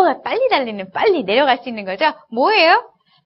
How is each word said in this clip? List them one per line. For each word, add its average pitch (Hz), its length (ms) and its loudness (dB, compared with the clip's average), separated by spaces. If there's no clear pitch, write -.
빨리 440 260 -2
달리는, 214 420 -4
빨리 359 320 0
내려갈 254 360 0
수 254 100 -14
있는 214 160 -10
거죠. 196 280 -2
뭐예요? 339 520 2